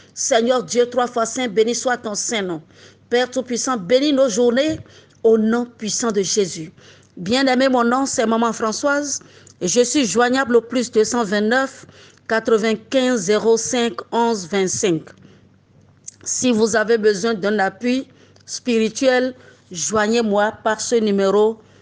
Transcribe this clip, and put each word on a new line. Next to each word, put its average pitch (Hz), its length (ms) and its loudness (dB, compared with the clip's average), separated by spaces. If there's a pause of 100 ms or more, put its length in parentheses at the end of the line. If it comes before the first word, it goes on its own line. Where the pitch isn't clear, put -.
(140)
Seigneur 240 500 2
Dieu, 233 260 0
trois 240 180 0
fois 233 180 -2
saint, 254 220 -4
béni 220 260 2
soit 247 220 -2
ton 233 180 -8
Saint-Nom. 185 480 -6 (480)
Père 247 220 0
Tout-Puissant, 254 460 -4
bénis 254 340 2
nos 269 160 4
journées 247 520 2 (440)
au 226 140 4
nom 226 280 0
puissant 226 460 -6
de 202 100 0
Jésus. 175 520 -4 (420)
Bien-aimé, 254 540 2
mon 247 160 2
nom, 254 200 0
c'est 254 200 -2
Maman 226 260 0
Françoise 285 680 -4 (400)
et 180 60 -2
je 208 140 2
suis 247 240 0
joignable 240 520 2
au 226 40 4
plus 233 300 -4
deux 214 140 2
cent 240 180 -2
vingt-neuf, 214 640 -2 (420)
quatre-vingt-quinze, 226 960 0
zéro 214 340 2
cinq, 233 380 -2 (180)
onze, 226 360 0
vingt-cinq. 185 560 -2 (1200)
Si - 280 -2
vous 220 240 2
avez 220 220 2
besoin 214 360 0
d'un 202 260 -2
appui 240 500 -2 (360)
spirituel, 247 880 0 (380)
joignez-moi 208 800 0 (120)
par 214 180 -2
ce - 140 -2
numéro 208 680 2 (200)